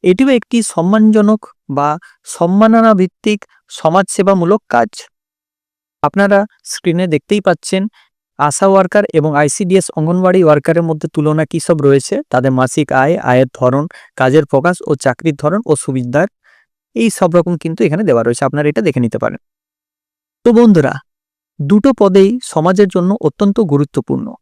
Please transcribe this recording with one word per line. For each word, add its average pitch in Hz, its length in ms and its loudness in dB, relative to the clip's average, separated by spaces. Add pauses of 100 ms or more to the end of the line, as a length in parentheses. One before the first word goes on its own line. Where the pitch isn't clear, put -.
এটিও 196 240 2 (100)
একটি 233 200 -4 (140)
সম্মানজনক 214 680 2 (360)
বা 147 140 -2 (460)
সম্মাননা 220 640 4
ভিত্তিক 208 380 -2 (340)
সমাজসেবামূলক 180 920 0 (120)
কাজ। 117 160 0 (1120)
আপনারা 196 360 0 (320)
স্ক্রিনে 180 420 -4
দেখতেই 202 340 -2
পাচ্ছেন 190 360 -2 (560)
আশা 147 300 0
ওয়ার্কার 190 360 2 (140)
এবং 151 180 0
আইসিডিএস 175 500 0 (120)
অঙ্গনওয়াড়ি 180 440 0
ওয়ার্কারের 156 460 2
মধ্যে 156 260 -4
তুলনা 156 360 0
কী 165 100 -6
সব 165 160 0 (100)
রয়েছে, 139 280 2 (160)
তাদের 127 220 0
মাসিক 127 360 -2 (140)
আয়, 156 120 0 (160)
আয়ের 131 180 2 (100)
ধরন, 131 260 0 (320)
কাজের 139 360 2
প্রকাশ 156 240 0 (100)
ও - 40 -8 (140)
চাকরির 143 380 -2
ধরন 151 180 -2 (100)
ও - 20 4 (120)
সুবিধার, 131 420 -2 (680)
এই 226 120 0 (100)
সব 175 180 2
রকম 175 160 0 (100)
কিন্তু 165 220 -8
এখানে 170 240 -2
দেওয়া 117 140 2
রয়েছে, 120 260 -2
আপনারা 147 200 -2
এটা 180 180 -2
দেখে 135 140 -2
নিতে 117 220 -2
পারেন। 110 180 -6 (1040)
তো 233 40 4 (100)
বন্ধুরা, 190 360 4 (680)
দুটো 202 300 2 (100)
পদেই 196 300 4 (220)
সমাজের 185 420 2
জন্য 180 160 0 (160)
অত্যন্ত 202 300 -2 (160)
গুরুত্বপূর্ণ। 139 540 -4 (160)